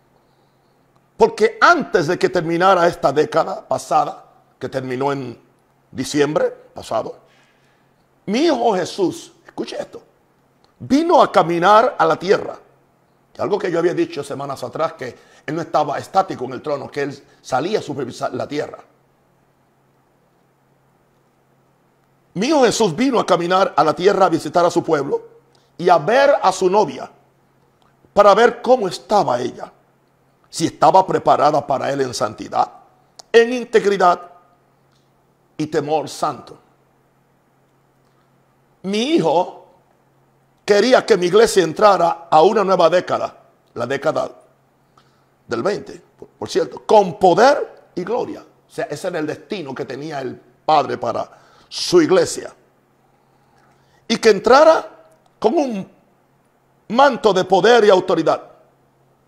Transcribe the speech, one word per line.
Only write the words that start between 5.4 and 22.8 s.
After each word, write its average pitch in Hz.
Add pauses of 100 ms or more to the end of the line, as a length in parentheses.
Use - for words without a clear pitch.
diciembre 151 (240)
pasado, - (1080)
mi 214
hijo 240
Jesús, - (140)
escuche -
esto, - (760)
vino 262
a 196
caminar 190
a 160
la 160
tierra. 170 (800)
Algo 165
que 190
yo 165
había 170
dicho 156
semanas 135
atrás, 143
que 123 (300)
él 156
no 165
estaba 147
estático 139
en 131
el 120
trono, 135
que 139
él 139 (140)
salía 165
a -
supervisar 135
la 117
tierra. - (3500)
Mi 196
hijo 302
Jesús 202